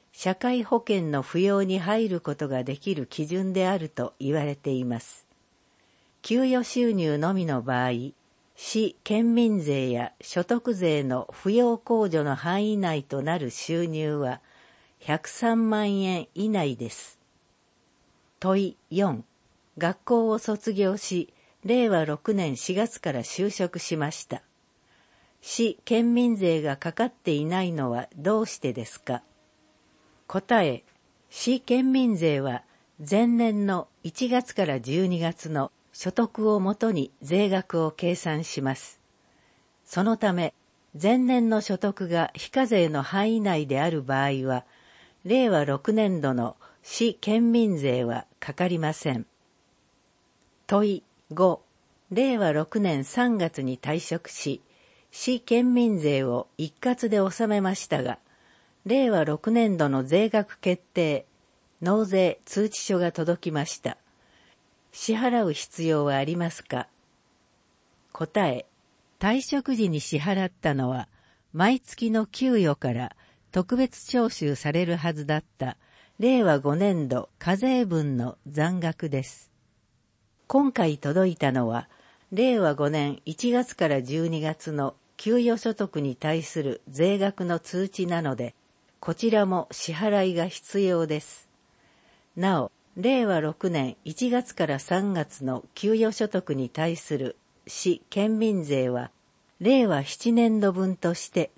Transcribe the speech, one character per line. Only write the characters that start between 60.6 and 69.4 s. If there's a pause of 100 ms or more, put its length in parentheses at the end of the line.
定、 (560)
納
税
通
知
書
が
届
き
ま
し
た。 (960)
支
払
う
必
要
は
あ
り
ま
す
か？ (1200)
答
え、 (540)
退